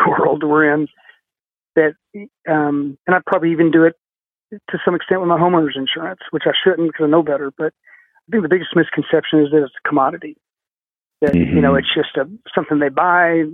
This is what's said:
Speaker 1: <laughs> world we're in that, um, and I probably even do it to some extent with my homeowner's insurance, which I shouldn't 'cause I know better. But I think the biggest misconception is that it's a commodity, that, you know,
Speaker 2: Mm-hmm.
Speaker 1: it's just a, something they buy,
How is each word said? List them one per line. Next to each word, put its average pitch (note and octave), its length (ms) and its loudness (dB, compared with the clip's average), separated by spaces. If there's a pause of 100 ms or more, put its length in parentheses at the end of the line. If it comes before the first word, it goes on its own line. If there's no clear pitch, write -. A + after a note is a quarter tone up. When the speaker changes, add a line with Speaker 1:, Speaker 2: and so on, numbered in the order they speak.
Speaker 1:
<laughs> - 40 4
world D3+ 340 0
we're D3+ 320 2
in D3+ 140 0 (880)
that, D#3 200 2 (520)
um, C#3+ 500 -2 (100)
and F3 60 2
I F3+ 140 2
probably E3+ 240 0
even D#3+ 200 2
do D#3+ 120 6
it E3 120 2 (560)
to G#3 340 -10
some F3 100 0
extent F#3 240 -4
with F3 80 -4
my E3+ 100 2
homeowner's E3 380 2
insurance, E3 460 -8 (100)
which D#3+ 140 -6
I D3+ 80 2 (100)
shouldn't E3 320 2
'cause D#3+ 80 -2
I D3 60 2
know E3 140 4
better. C#3+ 340 -4
But D#3 160 -4 (540)
I E3 40 -14
think G#3 120 0
the D3+ 60 -4
biggest E3+ 260 -2
misconception D#3 640 0
is C#3+ 120 2
that D3+ 120 4
it's C3 100 -6 (100)
a - 40 -6
commodity, C#3+ 500 -2 (840)
that, D3 120 2
you D3 280 2
know, C#3 120 4
Speaker 2:
Mm-hmm. C#3 60 2
Speaker 1:
it's - 160 -4
just - 220 -4
a, C#3+ 120 -4 (240)
something D#3 260 -2
they C#3+ 100 0
buy, E3+ 520 2 (120)